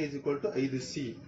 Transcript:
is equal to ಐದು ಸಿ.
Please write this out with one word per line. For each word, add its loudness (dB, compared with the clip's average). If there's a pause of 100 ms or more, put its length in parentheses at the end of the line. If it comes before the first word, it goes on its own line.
is -2
equal 2
to 4
ಐದು 2
ಸಿ. -4 (120)